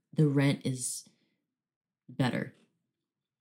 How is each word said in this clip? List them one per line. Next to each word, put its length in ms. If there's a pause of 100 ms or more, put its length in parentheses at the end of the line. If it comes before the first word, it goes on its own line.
(140)
the 140
rent 380
is 420 (1000)
better. 440 (880)